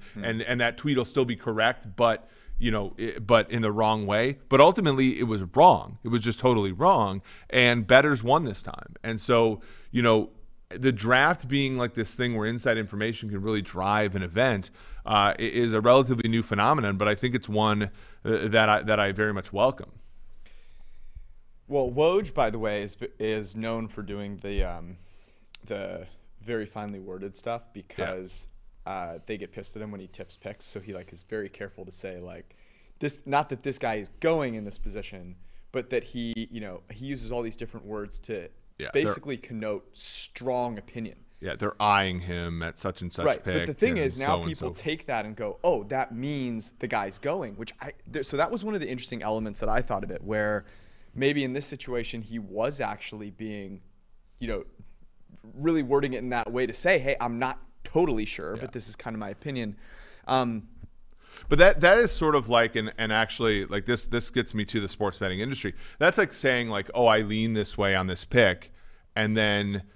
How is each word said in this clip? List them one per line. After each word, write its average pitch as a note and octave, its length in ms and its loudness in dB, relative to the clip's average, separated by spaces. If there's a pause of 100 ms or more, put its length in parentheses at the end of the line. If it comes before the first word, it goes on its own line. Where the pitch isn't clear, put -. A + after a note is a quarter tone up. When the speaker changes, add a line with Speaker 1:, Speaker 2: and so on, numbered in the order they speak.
(140)
Speaker 1:
Hmm. G#2 100 -10
Speaker 2:
and, A2+ 200 -4
and B2 180 -2
that A#2 160 0
tweet D3 200 0
will B2 80 2
still C3+ 200 0
be A#2+ 100 -2
correct, A2 600 0
but, A2+ 340 2 (300)
you A#2+ 100 2
know, G2+ 280 -2
it, G#2+ 280 -6
but A2 240 6
in A#2 120 -2
the G#2+ 100 2
wrong G#2+ 340 2
way. A2+ 320 0 (120)
But C3+ 120 10
ultimately, D3 580 6
it - 40 -2
was G#2+ 200 -2 (120)
wrong. C3+ 480 8
It A2 60 -6
was A#2 120 0
just A2 180 -2
totally A2 340 4
wrong, G#2 480 2 (280)
and A#2+ 380 4
bettors C3 360 6
won C#3+ 200 4
this A2 180 -6
time. - 420 -14
And A2 160 -6
so, A#2 420 2 (300)
you A#2+ 100 2
know, A2+ 280 6 (400)
the B2+ 220 2
draft B2+ 560 4
being, C3+ 300 0
like, A#2+ 160 -2
this A2 220 -4
thing A#2+ 200 -2
where G#2+ 120 0
inside A#2 300 0
information G#2+ 520 -4
can G2+ 120 -6
really G#2+ 200 0
drive G2 540 0
an F#2 80 -2
event, G2+ 480 0 (340)
uh, G2+ 320 4
i-, - 40 -6
is A2+ 320 2
a A2 60 2
relatively A#2+ 480 6
new A2+ 140 2
phenomenon, G#2+ 560 2
but G#2 100 2
I G#2+ 60 4
think B2 220 -2
it's - 120 -6
one, G#2+ 360 2 (420)
uh, G#2+ 220 0
that G#2+ 200 6
I, G#2+ 140 6
that G#2+ 180 2
I G2 120 2
very G#2+ 200 0
much F#2+ 220 -6
welcome. C3 380 0 (1800)
Speaker 1:
Well, C3 240 0
Woj, E3 420 2
by A#2+ 160 2
the A2 80 -4
way, G#2 240 -2
is, G2+ 160 -8 (220)
is G#2+ 360 -2
known A2+ 320 -4
for G#2+ 140 -12
doing G2+ 360 -8
the, G2+ 260 -2
um, F2 340 -8 (640)
the F#2+ 440 -10 (340)
very A2 240 -6
finely G#2 340 -12
worded F#2+ 360 -12
stuff A#2 320 -8
Speaker 2:
Yeah. - 60 -20
Speaker 1:
because, F#2 720 -10 (400)
uh, F2 400 -8
they A2 100 -8
get F2+ 140 -12
pissed - 240 -14
at G#2+ 80 -12
him G#2+ 80 -12
when G2 100 -12
he F#2 60 -16
tips - 280 -18
picks. - 300 -12
So - 140 -8
he, G2 140 -12
like, F2+ 200 -14
is F2+ 80 -18
very G#2+ 260 -8
careful F#2+ 380 -14
to F#2 60 -16
say, F#2 280 -12
like, F2 360 -16 (420)
this, - 300 -6
not C#3+ 220 0
that B2+ 120 -8
this C#3 160 -6
guy A#2 180 -2
is G#2 140 -8 (100)
going D3+ 360 0
in G#2+ 100 -8
this G2+ 140 -10
position, F#2+ 560 -8 (360)
but B2 200 -6
that A#2+ 120 0
he, A#2 480 -6
you A#2 80 -10
know, F#2 220 -12 (100)
he A#2+ 140 -14
uses B2+ 260 -8
all A#2+ 120 -4
these A2+ 120 -8
different A2+ 300 -12
words G#2 360 -10
to G2 280 -10 (280)
Speaker 2:
Yeah, C#2 160 -10
they're D3 120 2
Speaker 1:
basically A2+ 320 -4
connote G#2+ 560 -8
strong B2 840 -6
opinion. A2 400 -12 (220)
Speaker 2:
Yeah, E2+ 160 -8
they're - 260 -4
eyeing G2 380 4
him E2+ 420 -6
at E2 160 -8
such - 240 -6
and F2 100 -8
such - 140 -2
Speaker 1:
Right, C3+ 180 0
but F#2 100 -2
Speaker 2:
pick E2+ 120 -2
Speaker 1:
the D3 80 -6
thing A#3+ 180 0
Speaker 2:
and A3 80 -2
Speaker 1:
is, C3 200 -2
now C3+ 60 -4
Speaker 2:
so D3 100 2
and E3+ 100 -2
Speaker 1:
people D#3+ 240 -6
Speaker 2:
so. A2 40 -10
Speaker 1:
take D#3+ 340 -8
that A2+ 180 -2
and G#2+ 100 -12
go, G#2+ 280 -8
"Oh, D#3 220 2
that C3 280 -4
means B2 680 -6
the B2+ 80 -6
guy's G2+ 300 -4
going," C#3 380 -6
which A2 260 -12
I, C#3+ 100 -12 (200)
th-, C#3 140 -6
so C#3+ 120 -6
that E3 140 2
was G#3 120 -4
one G#3+ 100 -4
of F#3+ 80 -4
the C#3+ 80 -6
interesting B2 320 -8
elements A2 380 -2
that A2 100 -2
I A#2 120 4
thought G#2 220 -2
of G2 80 -8
it, F2 120 -10
where G#2+ 420 -2 (480)
maybe C#3 300 0
in B2+ 100 -4
this C#3+ 120 -4
situation A#2+ 560 -6
he A2+ 180 -10
was A2 400 -4
actually G#2 520 -8
being, G2+ 500 -10 (580)
you A#2+ 80 -8
know, G2+ 180 -6 (880)
really D#3 300 2
wording C3+ 300 2
it B2 40 -4
in B2 120 -6
that A#2 220 -2
way B2+ 140 0
to A2 80 -2
say, F3 260 2
"Hey, C3+ 220 0
I'm A#2+ 180 -2
not C3 200 -2 (240)
totally C#3+ 420 2
sure, F2+ 300 -8
Speaker 2:
Yeah. A#2 60 -10
Speaker 1:
but C3 100 -10
this A2+ 180 -10
is G#2+ 60 -12
kinda A2+ 220 -8
my G#2+ 120 -8
opinion." A#2 480 -6 (500)
Um, A#2+ 400 0 (800)
Speaker 2:
But C#3+ 100 8
that, F#3 220 10
that F3+ 180 10
is A#3+ 120 4
sort D#3 220 2
of A#2+ 160 2
like, A#2 260 6
and, A2 220 -2
and A2 140 0
actually, G#2+ 540 2
like, G2+ 200 -4
this, A#2+ 220 0
this A#2 240 -2
gets A#2 220 -2
me G#2 120 -2
to A2 140 -2
the G2+ 80 -2
sports G2+ 320 -4
betting F#2+ 220 -2
industry. A#2+ 340 -6 (240)
That's F3 180 6
like G3+ 160 2
saying, B2 360 0
like, G2+ 260 -4
"Oh, A#2+ 100 6
I A2 160 8
lean A2 320 0
this G#2+ 240 -2
way G2 160 2
on F#2 140 2
this F2+ 180 -4
pick," G#2 460 4 (440)
and G#2+ 220 2
then, G2+ 460 2 (120)